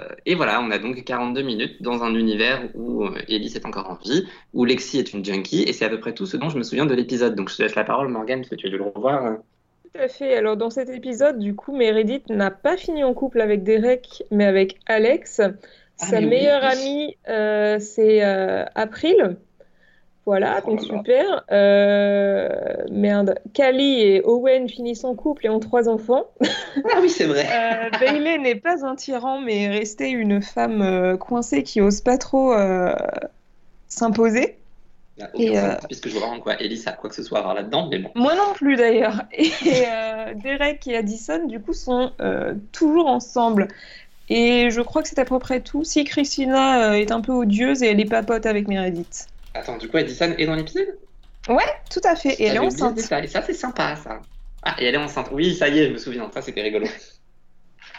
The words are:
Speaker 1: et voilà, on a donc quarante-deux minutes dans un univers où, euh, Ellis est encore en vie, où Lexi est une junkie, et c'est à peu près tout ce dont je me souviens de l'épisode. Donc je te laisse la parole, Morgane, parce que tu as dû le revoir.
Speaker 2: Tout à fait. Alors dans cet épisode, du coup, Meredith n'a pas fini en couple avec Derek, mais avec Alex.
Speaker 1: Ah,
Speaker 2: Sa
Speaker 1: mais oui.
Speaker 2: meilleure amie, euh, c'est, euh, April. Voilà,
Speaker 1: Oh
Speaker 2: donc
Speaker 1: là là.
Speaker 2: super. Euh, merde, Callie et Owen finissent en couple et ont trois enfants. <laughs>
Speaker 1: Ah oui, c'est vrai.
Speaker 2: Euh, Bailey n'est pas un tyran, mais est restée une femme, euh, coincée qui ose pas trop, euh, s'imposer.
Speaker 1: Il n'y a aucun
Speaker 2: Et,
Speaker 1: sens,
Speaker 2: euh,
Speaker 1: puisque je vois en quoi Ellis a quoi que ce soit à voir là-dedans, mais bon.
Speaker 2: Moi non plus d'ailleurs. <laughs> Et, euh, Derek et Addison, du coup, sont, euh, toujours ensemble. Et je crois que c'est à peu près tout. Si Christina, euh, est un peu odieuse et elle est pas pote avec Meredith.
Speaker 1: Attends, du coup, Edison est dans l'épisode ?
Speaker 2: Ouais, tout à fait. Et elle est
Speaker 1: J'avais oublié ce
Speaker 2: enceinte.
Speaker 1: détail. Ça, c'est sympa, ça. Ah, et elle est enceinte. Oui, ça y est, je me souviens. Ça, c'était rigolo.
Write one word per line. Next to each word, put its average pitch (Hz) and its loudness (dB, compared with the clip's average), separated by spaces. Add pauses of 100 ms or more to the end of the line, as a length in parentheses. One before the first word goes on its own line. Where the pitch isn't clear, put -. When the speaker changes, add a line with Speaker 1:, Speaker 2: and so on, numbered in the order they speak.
(260)
Speaker 1:
et 180 2
voilà, 120 0
on 113 -4
a 104 0
donc 123 -8
quarante-deux 123 -4
minutes 123 -4
dans 120 -2
un 113 0
univers 113 0 (120)
où, 117 -4
euh, 95 -6 (140)
Ellis 110 -4
est 104 -10
encore 98 -10
en 90 -10
vie, 151 -2 (280)
où 123 0
Lexi 127 0
est - -4
une 101 -8
junkie, 98 -2
et - 0
c'est - -4
à 107 0
peu 110 -6
près 117 -8
tout 98 -8
ce 92 -6
dont 143 -4
je 151 -4
me 120 -4
souviens 123 -2
de 135 2
l'épisode. 120 0
Donc 98 -6
je - -12
te 107 -2
laisse 107 -2
la 107 0
parole, 123 -2
Morgane, 120 -6
parce 123 -14
que 107 -8
tu - -10
as 95 -6
dû 98 -6
le 98 -6
revoir. 113 -2 (580)
Speaker 2:
Tout 320 -8
à 262 -2
fait. 262 -2
Alors 214 0
dans 233 -4
cet 262 -8
épisode, 254 -2
du 202 -4
coup, 277 -12
Meredith 220 0
n'a 202 0
pas 285 -2
fini 320 -4
en 254 2
couple 254 -2
avec 208 2
Derek, 220 0
mais 208 4
avec 196 2
Alex. 226 2
Speaker 1:
Ah, 196 4 (460)
Speaker 2:
Sa 214 0
Speaker 1:
mais 214 2
oui. - -
Speaker 2:
meilleure 277 4
amie, 269 0 (120)
euh, 214 2
c'est, 214 4
euh, 190 0 (100)
April. 220 2 (880)
Voilà, 202 2
Speaker 1:
Oh 233 -4
Speaker 2:
donc 214 -2
Speaker 1:
là - -10
là. 208 -4
Speaker 2:
super. 269 2
Euh, 202 4 (420)
merde, 202 2 (200)
Callie 269 4
et 196 6
Owen 254 4
finissent 240 -8
en 254 -2
couple 285 -4
et - 2
ont 220 2
trois 233 2
enfants. 226 2 (160)
<laughs> 254 2 (500)
Speaker 1:
Ah 359 4
oui, 359 6
c'est - 0
vrai. 143 2
Speaker 2:
Euh, 226 0
Bailey 294 2
n'est 254 2
pas 320 -2
un 262 -4
tyran, 269 -4
mais 214 -2
est 202 0
restée 214 -4
une 208 2
femme, 220 -2
euh, 185 2
coincée 240 -2
qui - 0
ose 202 4
pas 247 2
trop, 262 2
euh, 190 2 (920)
s'imposer. 226 2 (600)
Speaker 1:
Il 104 -16
n'y - -
a - -16
aucun 113 0
Speaker 2:
Et, 110 2
Speaker 1:
sens, 101 2 (200)
Speaker 2:
euh, - -12
Speaker 1:
puisque - -12
je 107 -4
vois 107 -2
en 117 -8
quoi 107 -4
Ellis 110 -6
a 101 -6
quoi - -12
que - -18
ce - -10
soit 110 -2
à - -4
voir 92 -2
là-dedans, 120 -4
mais 185 -2
bon. 190 -8
Speaker 2:
Moi 262 2
non 403 2
plus 277 2
d'ailleurs. 220 2
<laughs> - -20
Et, 320 2 (160)
euh, 220 0
Derek 277 -2
et 240 -2
Addison, 226 -4
du 226 -8
coup, - -6
sont, 247 -2
euh, - -2 (180)
toujours 320 4
ensemble. 233 2 (600)
Et 240 4
je 226 -2
crois 302 -2
que 311 -6
c'est - -6
à 254 4
peu 262 0
près 254 -4
tout. - -4
Si 302 0
Christina, 269 2
euh, 208 4
est 208 2
un 233 -2
peu 240 -4
odieuse 247 2
et 240 4
elle 208 4
est 220 4
pas 226 2
pote 220 0
avec 208 0
Meredith. 185 -4 (280)
Speaker 1:
Attends, 120 -10
du - -12
coup, - -2
Edison 165 -2
est 156 0
dans 160 0
l'épisode ? 370 -4 (520)
Speaker 2:
Ouais, 247 4 (280)
tout 359 -6
à 349 4
fait. 269 -2
Et 220 -2
elle 208 4
est - 0
Speaker 1:
J'avais 220 0
oublié 370 2
ce 285 0
Speaker 2:
enceinte. 240 0
Speaker 1:
détail. 214 -4
Ça, - -4
c'est - -4
sympa, 151 -6
ça. 110 -12 (420)
Ah, - -4
et 123 -2
elle 123 0
est 147 2
enceinte. 143 -6
Oui, 165 0
ça 147 2
y 147 2
est, 151 6
je 123 -2
me 120 -6
souviens. 120 -8
Ça, 135 -8
c'était 104 -8
rigolo. 107 -2 (1120)